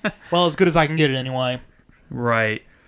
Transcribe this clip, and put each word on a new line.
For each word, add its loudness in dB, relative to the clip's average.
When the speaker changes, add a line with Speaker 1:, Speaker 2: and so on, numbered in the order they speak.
Speaker 1:
Well, 2
as 0
good 4
as 0
I 4
can -4
get 2
it -2
anyway. -4
Speaker 2:
Right. -2